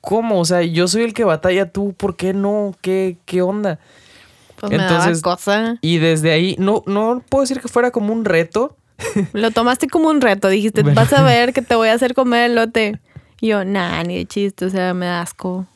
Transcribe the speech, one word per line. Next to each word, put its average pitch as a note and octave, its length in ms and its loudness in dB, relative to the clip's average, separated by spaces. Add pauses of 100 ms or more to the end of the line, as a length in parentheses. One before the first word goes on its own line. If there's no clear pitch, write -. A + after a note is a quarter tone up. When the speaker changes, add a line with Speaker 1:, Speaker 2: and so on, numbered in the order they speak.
Speaker 1:
¿cómo? A3 380 0
O E3+ 60 0
sea, F3 180 2
yo E3+ 240 0
soy G#3+ 160 0
el A3+ 100 -2
que A#3 100 -2
batalla, F#3 480 0
¿tú G3 220 -4
por F#3+ 220 -4
qué F#3 180 -2
no? G3+ 480 -2
¿Qué, F#3 440 -2
qué F3+ 160 -2
onda? G3 380 -2 (800)
Speaker 2:
Pues G#3 120 -6
me D3 60 2
daba F3+ 200 2
Speaker 1:
Entonces, E3+ 240 2
Speaker 2:
cosa. G#3 600 -2
Speaker 1:
y E3 180 0
desde D#3+ 320 2
ahí, F3 280 0
no, G3+ 260 0
no A3 440 -2
puedo C4+ 140 2
decir C4 180 -4
que B3 60 -12
fuera B3 240 0
como G#3+ 220 -2
un A3+ 120 -4
reto. F3+ 500 0 (560)
Speaker 2:
Lo A3 200 -2
tomaste B3 360 0
como D#4+ 220 2
un D4+ 100 2
reto, G3+ 300 2
dijiste, G#3 340 0
Speaker 1:
Bueno. D3 160 4
Speaker 2:
"Vas - 140 4
a C4+ 100 6
ver A#3+ 300 4
que C4+ 80 0
te A#3+ 140 0
voy A3+ 120 2
a A3 60 4
hacer B3 200 0
comer A#3+ 380 2
elote". A3+ 480 0 (400)
Y A3 80 -2
yo, G#3 160 0
"Nah, F3+ 400 -2
ni F3 140 -4
de F3 80 -4
chiste, G3+ 400 -4
o F#3+ 40 -2
sea, F#3 240 -2
me F3+ 120 -4
da F3 160 -2
asco". F#3 440 -8 (100)